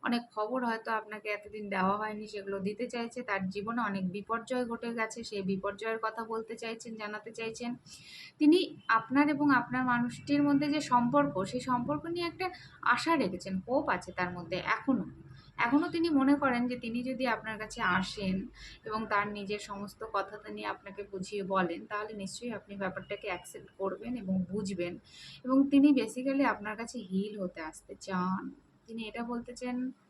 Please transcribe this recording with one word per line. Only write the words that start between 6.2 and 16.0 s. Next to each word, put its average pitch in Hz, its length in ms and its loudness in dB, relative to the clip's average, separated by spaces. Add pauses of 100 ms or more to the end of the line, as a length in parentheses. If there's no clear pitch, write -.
বলতে 226 320 -6
চাইছেন, 226 400 -8
জানাতে 214 360 -8
চাইছেন। 226 440 -6 (640)
তিনি 311 380 8 (100)
আপনার 254 420 4
এবং 294 220 4
আপনার 247 340 4
মানুষটির 247 580 2
মধ্যে 285 240 6
যে 294 140 2
সম্পর্ক, 254 640 4
সেই 247 140 -4
সম্পর্ক 254 460 0
নিয়ে 339 200 -2
একটা 359 240 -2 (320)
আশা 277 340 4
রেখেছেন, 190 520 0
হোপ 277 220 2
আছে 185 220 -2
তার 180 220 -2
মধ্যে 175 240 -6
এখনো। 226 480 2 (520)
এখনো 277 320 4
তিনি 339 200 2